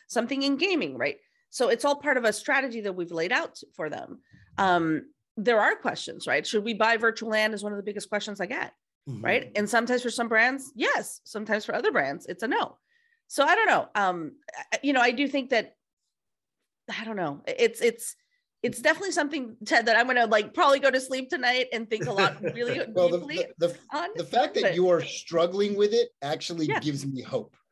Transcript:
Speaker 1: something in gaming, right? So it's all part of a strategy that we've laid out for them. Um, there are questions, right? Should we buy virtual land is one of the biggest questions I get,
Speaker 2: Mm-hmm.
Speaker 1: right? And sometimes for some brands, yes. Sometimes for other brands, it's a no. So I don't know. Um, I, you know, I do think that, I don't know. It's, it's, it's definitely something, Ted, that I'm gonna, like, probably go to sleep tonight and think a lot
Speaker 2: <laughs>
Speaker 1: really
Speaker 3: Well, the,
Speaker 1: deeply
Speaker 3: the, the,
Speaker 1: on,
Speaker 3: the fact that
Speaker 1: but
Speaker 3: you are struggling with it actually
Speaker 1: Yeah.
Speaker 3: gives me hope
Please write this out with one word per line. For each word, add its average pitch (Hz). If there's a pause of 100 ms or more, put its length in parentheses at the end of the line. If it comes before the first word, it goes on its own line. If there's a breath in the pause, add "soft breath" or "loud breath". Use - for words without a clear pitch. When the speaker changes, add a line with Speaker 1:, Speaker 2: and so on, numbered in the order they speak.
Speaker 1:
something 254
in 277
gaming, 269
right? 131 (320)
So 247
it's 233
all 285
part 285
of 240
a 220
strategy 262
that 202
we've 175
laid 170
out 311 (160)
for 156
them. - (360 soft breath)
Um, 175 (280)
there 214
are 294
questions, -
right? 143
Should 208
we 226
buy 220
virtual 226
land 214
is 202
one 208
of 202
the 202
biggest 202
questions 208
I 185
get, 254 (380)
Speaker 2:
Mm-hmm. 113
Speaker 1:
right? 196
And 208
sometimes 240
for 247
some 233
brands, 247
yes. 349
Sometimes 214
for -
other 349
brands, 151
it's 180
a 226
no. 381 (500)
So -
I 330
don't 440
know. 214
Um, 180 (400)
I, 226
you 285
know, 269
I 240
do 269
think 269
that, - (1200)
I 220
don't 214
know. 147
It's, 226
it's, 233 (460)
it's 233
definitely 320
something, 285 (100)
Ted, 233
that 226
I'm 233
gonna, 247
like, 214
probably 285
go 269
to 262
sleep 262
tonight 254
and 226
think 220
a 247
lot 196
Speaker 2:
<laughs> 175
Speaker 1:
really 240
Speaker 3:
Well, 180
the, 175
Speaker 1:
deeply 170 (120)
Speaker 3:
the, 165
the, -
Speaker 1:
on, 349
Speaker 3:
the 170
fact 247
that -
Speaker 1:
but 180
Speaker 3:
you 180
are 170
struggling 190
with 208
it 233 (120)
actually 160
Speaker 1:
Yeah. 143
Speaker 3:
gives 139
me 135
hope 110 (160)